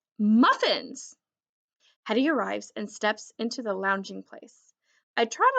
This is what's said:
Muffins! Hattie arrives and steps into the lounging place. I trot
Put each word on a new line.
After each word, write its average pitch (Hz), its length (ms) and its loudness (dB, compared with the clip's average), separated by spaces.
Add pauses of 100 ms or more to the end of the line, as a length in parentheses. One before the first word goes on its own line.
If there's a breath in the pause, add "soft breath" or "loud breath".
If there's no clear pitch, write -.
(160)
Muffins! 233 1000 2 (880)
Hattie 254 240 2
arrives 208 480 -4
and 208 120 -8
steps - 500 -4
into 240 240 -6
the 214 120 -6
lounging 196 480 -4
place. - 500 -20 (440)
I 233 80 2
trot 427 340 2